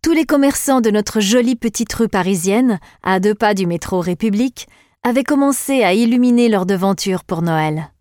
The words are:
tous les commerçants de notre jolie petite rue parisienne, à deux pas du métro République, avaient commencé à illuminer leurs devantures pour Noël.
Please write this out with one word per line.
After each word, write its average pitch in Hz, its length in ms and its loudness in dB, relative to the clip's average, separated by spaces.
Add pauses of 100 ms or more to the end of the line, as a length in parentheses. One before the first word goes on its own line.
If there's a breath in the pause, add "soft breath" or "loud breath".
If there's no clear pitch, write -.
tous 330 100 0
les 311 120 2
commerçants 277 560 0
de 220 100 2
notre 214 280 -2
jolie 233 380 2
petite 233 360 -4
rue 226 160 -2
parisienne, 196 720 0 (240 soft breath)
à 190 160 0
deux 208 160 0
pas 208 200 0
du 190 120 -2
métro 170 320 -4
République, 202 720 -2 (340 soft breath)
avaient 247 220 0
commencé 277 580 0
à 185 120 2
illuminer 240 540 4
leurs 190 180 2
devantures 190 580 -2
pour 170 180 -4
Noël. 156 480 -2 (100)